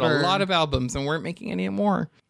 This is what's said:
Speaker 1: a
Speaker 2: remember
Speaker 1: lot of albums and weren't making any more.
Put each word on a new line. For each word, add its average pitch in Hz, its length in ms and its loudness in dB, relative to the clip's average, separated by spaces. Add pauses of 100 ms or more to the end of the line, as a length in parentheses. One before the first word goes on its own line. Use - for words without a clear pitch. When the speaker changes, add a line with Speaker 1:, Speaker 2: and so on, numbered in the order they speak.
Speaker 1:
a - 40 0
Speaker 2:
remember 151 180 4
Speaker 1:
lot 185 180 2
of 190 100 -2
albums 139 440 0
and 139 100 -2
weren't 156 180 -2
making - 280 -8
any 185 180 -4
more. 196 400 0 (200)